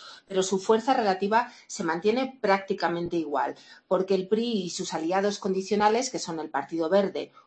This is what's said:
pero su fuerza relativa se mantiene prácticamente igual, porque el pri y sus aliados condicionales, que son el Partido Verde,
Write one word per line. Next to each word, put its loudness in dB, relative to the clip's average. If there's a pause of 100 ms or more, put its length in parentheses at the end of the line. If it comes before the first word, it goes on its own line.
(280)
pero 0
su 0
fuerza 2
relativa 2 (180)
se -8
mantiene 0
prácticamente 0
igual, -2 (340)
porque 2
el -2
pri 0
y -6
sus -6
aliados 0
condicionales, 0
que -6
son -6
el -8
Partido -4
Verde, 0 (140)